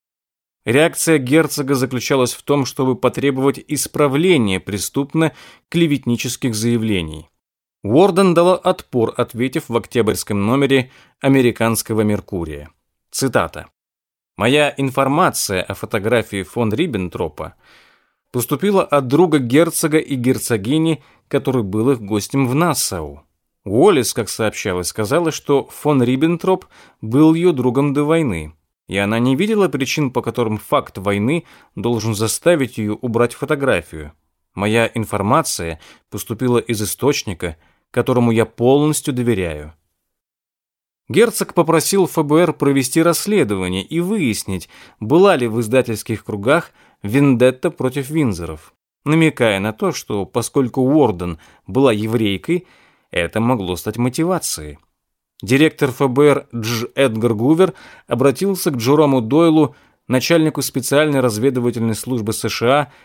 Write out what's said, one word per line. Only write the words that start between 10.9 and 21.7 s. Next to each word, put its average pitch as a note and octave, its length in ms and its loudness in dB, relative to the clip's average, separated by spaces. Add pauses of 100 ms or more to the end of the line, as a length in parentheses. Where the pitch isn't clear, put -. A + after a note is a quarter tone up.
американского A2+ 800 2
"Меркурия". E2+ 720 -4 (400)
Цитата. A2 560 -2 (680)
"Моя C#3 400 2
информация C3+ 840 0
о G2 120 -10
фотографии G#2+ 680 -2
фон A2+ 300 -2
Риббентропа F#2 800 -6 (760)
поступила F#3 520 0
от C#3 240 0
друга D3+ 320 4
герцога D3+ 580 2
и D3 180 -2
герцогини, B2+ 880 -2 (240)
который C3+ 360 -2
был G#2+ 280 0